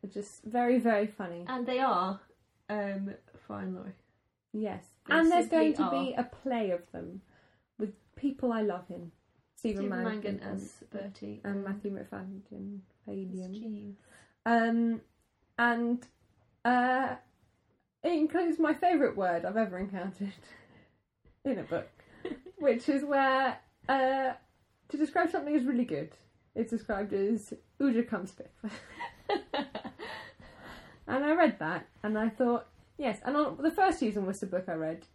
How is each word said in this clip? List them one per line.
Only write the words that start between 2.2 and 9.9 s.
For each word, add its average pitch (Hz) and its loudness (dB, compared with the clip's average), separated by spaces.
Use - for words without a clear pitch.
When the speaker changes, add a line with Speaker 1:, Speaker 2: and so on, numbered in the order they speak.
Speaker 2:
um, 202 -4
Fry 202 -10
and 185 -6
Laurie. 190 -12
Speaker 1:
Yes. 208 -6
Speaker 2:
They - 2
Speaker 1:
And 330 8
there's - 6
going 320 6
to 302 0
Speaker 2:
simply 294 2
Speaker 1:
be - -6
Speaker 2:
are. - -2
Speaker 1:
a 247 2
play 233 -2
of 175 -2
them 175 -12
with 214 -4
people 269 -2
I 220 0
love 185 -2
in 175 -12
Stephen 202 -4
Speaker 2:
Stephen 202 -2